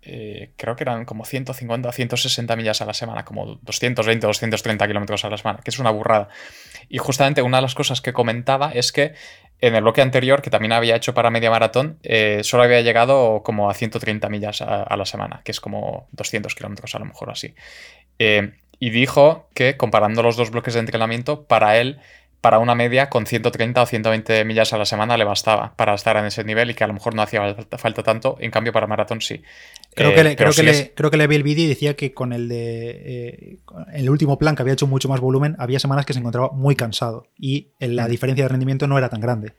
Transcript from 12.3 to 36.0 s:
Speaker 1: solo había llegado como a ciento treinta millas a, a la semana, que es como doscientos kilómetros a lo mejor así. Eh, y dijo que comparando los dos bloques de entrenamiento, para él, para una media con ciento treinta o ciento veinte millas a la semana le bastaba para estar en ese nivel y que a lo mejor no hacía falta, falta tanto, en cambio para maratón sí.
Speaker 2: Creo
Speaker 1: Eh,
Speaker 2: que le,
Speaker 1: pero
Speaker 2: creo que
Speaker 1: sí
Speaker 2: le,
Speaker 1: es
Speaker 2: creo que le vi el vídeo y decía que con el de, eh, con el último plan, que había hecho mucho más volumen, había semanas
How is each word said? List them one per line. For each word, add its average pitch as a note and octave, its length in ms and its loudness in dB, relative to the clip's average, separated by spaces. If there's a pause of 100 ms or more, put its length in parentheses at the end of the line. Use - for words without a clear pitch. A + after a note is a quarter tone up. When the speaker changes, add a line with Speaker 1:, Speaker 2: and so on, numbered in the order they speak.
Speaker 1:
solo B2 200 4
había A#2+ 160 6
llegado A#2 640 4
como G#2 260 0
a G2 40 -2
ciento A2+ 260 -4
treinta G#2+ 300 -4
millas G#2 320 -6
a, G2+ 220 -4
a G#2 120 -2
la G2 100 -4
semana, G2+ 380 -10
que - 80 -10
es - 80 -8
como - 540 -10
doscientos G#2+ 420 -8
kilómetros G#2 400 -12
a A2 40 -6
lo G#2+ 60 -12
mejor - 240 -14
así. - 240 -14 (640)
Eh, G#2 360 4 (260)
y B2 120 -2
dijo C#3+ 640 4
que C3 220 0
comparando A2+ 480 0
los A#2 140 2
dos A#2 140 -2
bloques A#2 240 -4
de A#2 40 2
entrenamiento, A#2 680 -4
para A2 320 6
él, C3 200 -2 (400)
para A2 200 6
una A#2 160 2
media B2 340 2
con A2+ 160 0
ciento A2+ 260 -2
treinta B2 300 0
o B2 60 4
ciento A2+ 240 0
veinte A2 340 0
millas A2 260 2
a A2+ 60 -2
la G#2 80 0
semana A2 320 0
le A2+ 60 2
bastaba G#2+ 520 0
para G#2+ 200 2
estar G#2+ 220 0
en G#2+ 80 0
ese G#2 180 -6
nivel A2 260 -4
y A2+ 60 -8
que - 80 -2
a G#2+ 40 0
lo G#2+ 60 -6
mejor A2 220 -6
no G#2+ 80 0
hacía G#2 180 -2 (140)
falta, - 240 -14
falta A2 240 -4
tanto, A2+ 360 -2
en A#2 120 -8
cambio A2 200 -2
para G#2+ 140 0
maratón G#2+ 360 -4
sí. - 200 -10 (540)
Speaker 2:
Creo - 160 4
Speaker 1:
Eh, - 20 4
Speaker 2:
que D#3+ 100 8
le, D#3 120 6
Speaker 1:
pero - 20 -12
Speaker 2:
creo A2 120 6
que D3 40 4
Speaker 1:
sí D#3+ 100 4
Speaker 2:
le, D#3 80 8
Speaker 1:
es C#3+ 240 2
Speaker 2:
creo D3+ 140 0
que D#3 80 2
le D3+ 80 6
vi D3 100 4
el D3 60 4
vídeo D3 240 0
y - 20 2
decía D3 280 0
que C3+ 180 -6
con B2 200 -6
el A#2+ 140 -6
de, A#2 420 -6
eh, A#2+ 760 -14
con E3 260 -18
el C#3 200 -2
último C#3+ 260 2
plan, D3+ 180 2
que C#3 60 -4
había C3 140 2
hecho C#3+ 100 0
mucho C3+ 240 0
más C3+ 100 0
volumen, C3+ 380 0
había B2+ 220 -4
semanas C#3 260 0